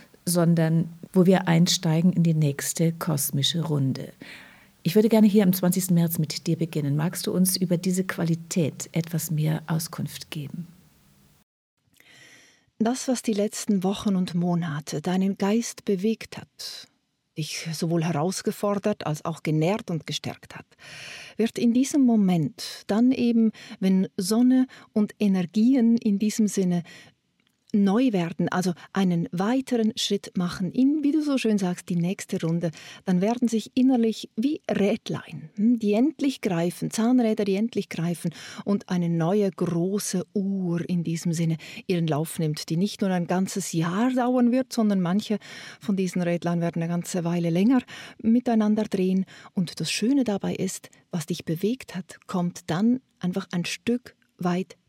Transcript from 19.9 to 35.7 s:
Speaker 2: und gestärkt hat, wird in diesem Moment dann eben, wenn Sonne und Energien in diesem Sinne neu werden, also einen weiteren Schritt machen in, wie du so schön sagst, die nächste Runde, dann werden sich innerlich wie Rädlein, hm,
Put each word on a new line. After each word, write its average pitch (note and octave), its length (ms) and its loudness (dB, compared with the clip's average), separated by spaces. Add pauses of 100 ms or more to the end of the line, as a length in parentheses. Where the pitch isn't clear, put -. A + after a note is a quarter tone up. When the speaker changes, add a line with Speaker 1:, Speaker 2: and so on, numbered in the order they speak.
Speaker 2:
und D#3+ 160 -6
gestärkt - 480 -10
hat, - 120 -18 (680)
wird A3 220 -2
in A#3 160 2
diesem C4+ 280 2
Moment G3 840 2
dann A#3 240 4
eben, A#3 400 2 (300)
wenn F#3+ 360 2
Sonne B3 520 4 (240)
und G#3+ 260 0
Energien A3 800 4
in G3 220 0
diesem G#3+ 260 2
Sinne F3+ 380 0 (880)
neu G#3 400 4
werden, F3 360 0
also F3+ 240 0 (220)
einen F3+ 380 0
weiteren A3+ 640 0
Schritt - 380 -4
machen F3+ 380 -4
in, C#4+ 300 2
wie C#4+ 100 2
du D#4 80 2
so D4 160 0
schön A3 220 2
sagst, F3+ 320 -4
die F3+ 60 0
nächste F3 440 -2
Runde, E3+ 300 -2 (340)
dann F3+ 160 2
werden A#3 280 2
sich A3 260 -4
innerlich B3 600 2
wie C#4+ 360 -2
Rädlein, F#3+ 840 -2
hm, A3+ 220 4